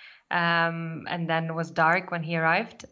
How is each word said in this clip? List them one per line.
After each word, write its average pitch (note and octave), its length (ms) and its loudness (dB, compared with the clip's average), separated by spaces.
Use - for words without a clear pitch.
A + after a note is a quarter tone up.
um, E3 800 0
and E3+ 200 -2
then E3 160 0
it E3 80 -6
was E3 160 -4
dark E3+ 420 2
when E3+ 120 -4
he E3 140 -2
arrived, E3+ 540 0